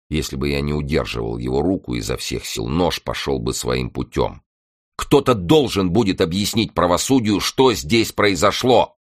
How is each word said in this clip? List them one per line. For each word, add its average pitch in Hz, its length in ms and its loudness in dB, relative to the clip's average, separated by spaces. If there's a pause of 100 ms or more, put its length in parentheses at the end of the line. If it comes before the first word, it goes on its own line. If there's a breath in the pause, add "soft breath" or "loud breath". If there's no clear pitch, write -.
Если 73 280 -4
бы 71 120 -2
я 71 120 -2
не 73 120 -2
удерживал 62 640 -4
его 64 240 -2
руку 85 340 -2
изо 58 220 -6
всех - 280 -8
сил, 57 220 -6
нож 80 340 0
пошел 65 380 -4
бы 60 140 -4
своим 62 360 -4
путем. 64 520 -4 (540)
«Кто-то 135 400 2
должен 98 560 2
будет 98 300 2
объяснить 98 520 0
правосудию, 95 680 2
что 131 340 2
здесь 98 380 0
произошло!» 104 840 2 (160)